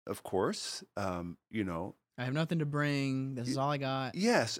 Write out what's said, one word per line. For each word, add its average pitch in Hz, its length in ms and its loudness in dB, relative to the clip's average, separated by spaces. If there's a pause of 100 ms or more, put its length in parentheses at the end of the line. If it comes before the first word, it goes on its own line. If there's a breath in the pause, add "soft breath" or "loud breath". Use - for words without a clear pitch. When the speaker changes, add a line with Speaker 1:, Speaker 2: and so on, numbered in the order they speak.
Speaker 1:
of - 160 -6
course, - 580 0 (140)
um, 90 400 -4 (140)
you 107 120 -2
know, 90 320 -2 (240)
Speaker 2:
"I 123 60 -4
have 131 100 -2
nothing 165 240 0
to 156 80 2
bring. 139 720 0
This 120 120 -4
is 131 80 0
Speaker 1:
Y-, 135 60 2
Speaker 2:
all 139 80 2
I 147 80 2
got." 135 380 -2
Speaker 1:
Yes, 180 440 4